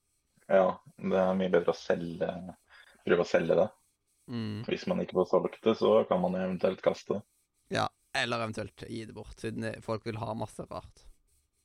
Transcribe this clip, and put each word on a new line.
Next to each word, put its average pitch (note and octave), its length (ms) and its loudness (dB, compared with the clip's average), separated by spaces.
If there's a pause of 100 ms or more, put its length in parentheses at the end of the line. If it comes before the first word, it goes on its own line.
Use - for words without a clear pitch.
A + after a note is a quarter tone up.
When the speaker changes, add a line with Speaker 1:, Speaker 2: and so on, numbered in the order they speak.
(500)
Speaker 1:
Ja, F#2+ 180 6 (300)
det F#2+ 200 0
er F#2 160 4
mye F#2 180 0
bedre F2 220 4
å - 60 -14
selge, E2+ 500 -2 (800)
prøve F2 180 4
å - 40 -12
selge E2 280 2
det. F2 100 4 (600)
Speaker 2:
Mm. A2 360 -6
Speaker 1:
Hvis - 240 -4
man F2+ 140 0
ikke - 160 -4
får F#2 100 4
solgt F2 360 0
det, A2+ 120 4
så G#2+ 200 4 (100)
kan F#2 160 2
man F#2 160 0
jo F#2 60 -2
eventuelt F#2 400 -2
kaste - 340 0
det. G#2 40 -8 (500)
Speaker 2:
Ja, A2 160 0 (240)
eller A#2+ 340 -2
eventuelt A2 400 -10
gi A2 200 -10
det G#2+ 100 -16
bort, G#2+ 240 -14
siden A2+ 260 -6
det, A2 160 -6
folk A2 240 -6
vil A2+ 160 -6
ha A2+ 140 -4
masse - 340 -8
rart. - 340 -14 (600)